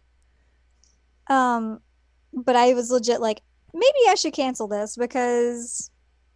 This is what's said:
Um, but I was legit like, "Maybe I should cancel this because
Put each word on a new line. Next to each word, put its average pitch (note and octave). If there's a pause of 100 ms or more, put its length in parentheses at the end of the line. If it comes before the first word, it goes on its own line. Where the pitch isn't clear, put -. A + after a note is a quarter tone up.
(1300)
Um, A#3+ (520)
but B3
I B3
was A#3+
legit A#3+
like, A3 (320)
"Maybe C5 (100)
I C#4
should E4+
cancel B3+
this G#3
because A#3+ (440)